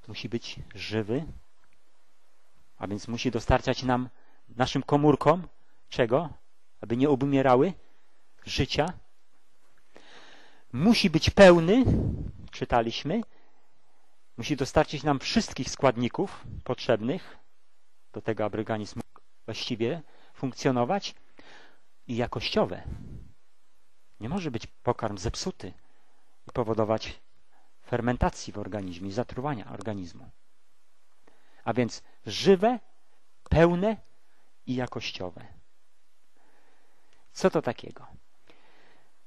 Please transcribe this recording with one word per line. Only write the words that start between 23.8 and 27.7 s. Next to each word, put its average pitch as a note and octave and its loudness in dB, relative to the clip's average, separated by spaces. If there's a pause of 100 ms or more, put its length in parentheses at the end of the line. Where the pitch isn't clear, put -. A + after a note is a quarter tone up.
Nie G#2+ -6
może E3+ -2
być A2+ -6
pokarm A2 -2
zepsuty - -4 (760)
i - -14
powodować A2 0 (680)